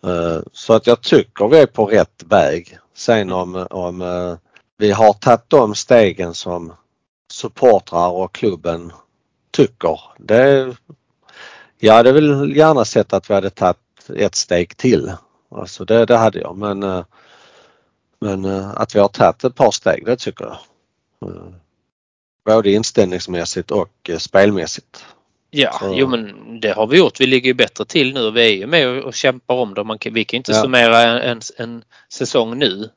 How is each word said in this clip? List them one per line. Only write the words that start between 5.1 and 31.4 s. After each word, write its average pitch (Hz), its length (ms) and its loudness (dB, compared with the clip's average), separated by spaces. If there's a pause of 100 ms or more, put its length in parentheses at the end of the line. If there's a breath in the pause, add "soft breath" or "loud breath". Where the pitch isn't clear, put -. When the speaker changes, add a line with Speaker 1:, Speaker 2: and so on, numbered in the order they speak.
Speaker 1:
tagit 117 360 2
de 113 260 4
stegen 92 580 2
som 85 400 -10 (580)
supportrar 90 800 2
och 90 240 -6
klubben 85 600 -6 (580)
tycker, - 480 0 (180)
det, 131 580 2 (1040 loud breath)
jag 107 140 6
hade 117 180 8
väl 143 460 2
gärna 151 280 4
sett - 280 -2
att 98 160 -4
vi 107 40 0
hade 98 160 -2
tagit - 280 -2 (380)
ett 101 200 -2
steg - 420 -4
till. 92 340 0 (440)
Alltså 92 300 -16
det, 113 200 2
det 117 120 4
hade 110 220 2
jag, 87 180 -12
men, 98 260 -6
eh, 92 200 -6 (1160 soft breath)
men, 95 240 -6
eh, 98 300 -6
att - 200 -6
vi 104 40 2
har 101 80 4
tagit 101 360 0
ett 127 120 -4
par 117 160 2
steg, - 340 -4
det 120 100 -2
tycker - 300 -12
jag. - 120 -16 (720)
Eh, 87 120 -18 (1000)
både 107 260 2
inställningsmässigt 90 1000 -4
och, - 380 -6
eh, 85 80 -6
spelmässigt. - 880 -2 (460)
Speaker 2:
Ja, 143 280 -2
Speaker 1:
Så. 98 160 -6
Speaker 2:
jo, 131 120 0
men 110 520 -10
det 107 120 -4
har 107 160 -2
vi 139 100 2
gjort. 165 240 2
Vi 131 60 2
ligger 127 200 0
ju 127 60 0
bättre 120 320 -2
till 135 280 -2
nu 127 120 -4
och 110 120 -2
vi 120 40 4
är 113 160 4
ju 98 100 -8
med 151 200 0
och, 127 160 -6
och 127 100 -12
kämpar 127 420 -2
om 113 180 -4
det. 101 100 -6
Man 110 140 -8
kan, 113 160 -12
vi 113 120 -4
kan - 120 -8
ju - 20 -4
inte - 120 -8
Speaker 1:
Ja. 110 100 2
Speaker 2:
summera 117 400 4
en, 117 160 2
en, 120 240 -6 (160)